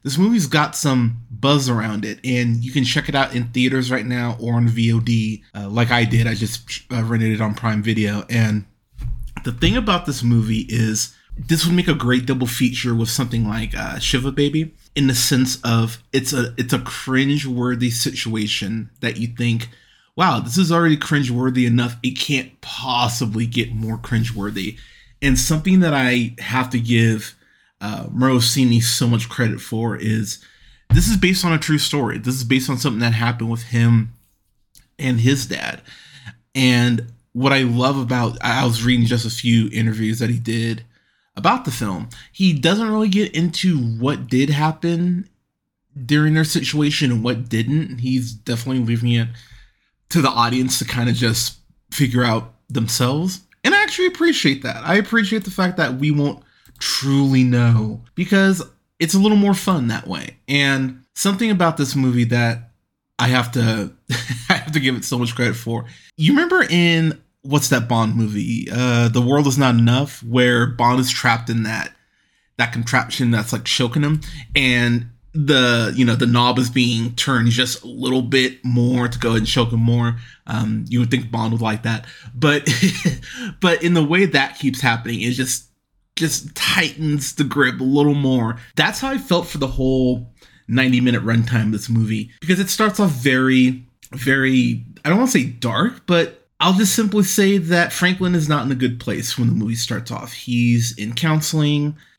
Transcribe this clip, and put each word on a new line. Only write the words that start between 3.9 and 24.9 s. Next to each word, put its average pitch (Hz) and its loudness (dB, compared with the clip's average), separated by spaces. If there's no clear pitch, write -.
right 127 -4
now 120 -4
or 117 -4
on 120 2
V 117 2
O 113 2
D, 113 -2
uh, 101 -10
like 117 0
I 120 2
did. 117 2
I 113 -2
just, - -8
uh, 117 -4
rented 113 0
it 107 -2
on 107 -2
Prime 107 -2
Video. 104 -2
And 110 0
the - -4
thing 180 2
about 208 0
this 127 -6
movie 113 2
is 110 -2
this 160 0
would 175 2
make 175 2
a 156 4
great 120 0
double 127 -2
feature 120 -2
with 113 0
something 117 -2
like, 107 -4
uh, - -8
Shiva 135 -2
Baby, 147 0
in 139 2
the 127 2
sense 127 0
of 113 0
it's 131 -2
a, 117 -4
it's 165 -4
a 127 0
cringe-worthy 127 -2
situation 110 -4
that 117 -4
you 117 -4
think, 117 -2
"Wow, 160 2
this 147 -2
is 170 2
already 165 2
cringe-worthy 127 0
enough. 120 0
It 127 -2
can't - -6
possibly 117 -2
get 117 -4
more 110 -4
cringe-worthy." 104 -4